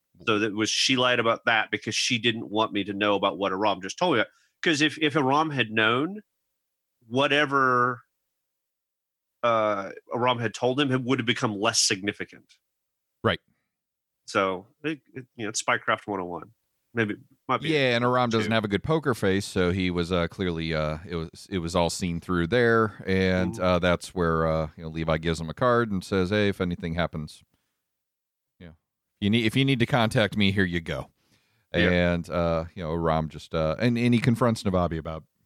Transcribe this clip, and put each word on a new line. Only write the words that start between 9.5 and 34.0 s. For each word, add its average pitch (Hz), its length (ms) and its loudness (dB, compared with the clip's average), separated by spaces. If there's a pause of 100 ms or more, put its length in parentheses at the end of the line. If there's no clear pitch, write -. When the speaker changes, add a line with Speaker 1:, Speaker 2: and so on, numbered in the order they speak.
Speaker 1:
Aram 120 240 0
had 113 160 -4
told 127 260 0
him, 139 120 2
it 131 100 0
would 123 160 0
have 117 80 -2
become 113 320 -2
less 110 220 0
significant. - 760 -4 (680)
Speaker 2:
Right. 95 160 2 (880)
Speaker 1:
So, 95 400 0 (180)
it, 151 160 -6 (140)
it, 127 120 -16 (100)
you 117 80 -8
know, 101 40 -4
it's - 140 -6
Spycraft 120 440 -2
one 98 140 -4
oh 90 60 -6
one. 87 240 -12 (420)
Maybe, 110 220 -2 (340)
might 123 140 0
be 156 80 -4
Speaker 2:
Yeah, 135 260 2
and 120 80 0
Aram 123 260 2
doesn't 110 200 0
Speaker 1:
two. 113 40 2
Speaker 2:
have 110 100 2
a 104 40 -2
good 98 140 0
poker 147 320 0
face, 98 320 0
so 90 240 0
he 92 200 0
was, 87 220 -2
uh, 87 160 2
clearly, 82 460 -4
uh, 78 240 -2 (100)
it 87 80 -8
was, - 320 -10
it 95 100 -4
was 82 180 -4
all 85 120 4
seen 85 320 -4
through 87 280 0
there, 113 580 2
and, 92 480 2
Speaker 1:
Mm-hmm. 92 80 -6
Speaker 2:
uh, 90 160 4
that's 87 360 0
where, 82 320 0
uh, 80 300 0
you 85 60 -16
know, 80 80 -10
Levi 80 280 0
gives 80 220 -2
him 80 80 -8
a 78 60 -10
card 120 360 0
and 92 140 -4
says, 92 260 0
"Hey, 104 180 2
if 98 120 -4
anything 87 340 -4
happens, 78 480 -6 (1160)
you 90 80 -20
know, 80 60 -20 (480)
you 101 100 2
need, 113 160 4
if 107 80 0
you 135 100 4
need 135 140 2
to 117 80 2
contact 110 500 2
me, 101 160 4
here 98 120 2
you 85 160 -2
go." 76 300 -8 (640)
Speaker 1:
Yeah. 87 180 2 (220)
Speaker 2:
And, 85 160 -4
uh, 82 360 0 (100)
you 95 80 -12
know, 78 100 -8
Aram 80 360 0
just, - 260 -14
uh, 78 240 0
and, 120 180 0
and 120 160 2